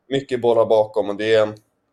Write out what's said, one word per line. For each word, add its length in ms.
mycket 320
bollar 260
bakom, 420
och 80
det 180
är 80
en, 120